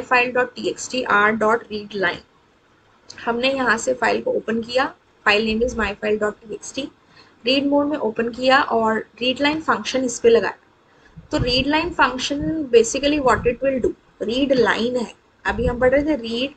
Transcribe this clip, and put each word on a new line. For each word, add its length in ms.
file 240
dot 220
T 180
X 200
T 100
R 160
dot 300
read 320
line। 200
हमने 280
यहाँ 240
से 240
file 200
को 100
open 300
किया, 320
file 240
name 180
is 120
my 100
file 200
dot 180
T 160
X 200
T, 100
Read 220
mode 200
में 100
open 340
किया 300
और 260
read 200
line 200
function 420
इस 160
पे 100
लगाया। 280
तो 60
read 300
line 260
function 480
basically 540
what 200
it 160
will 220
do, 80
Read 320
line 440
है, 140
अभी 200
हम 140
पढ़ 120
रहे 120
थे 180
read, 360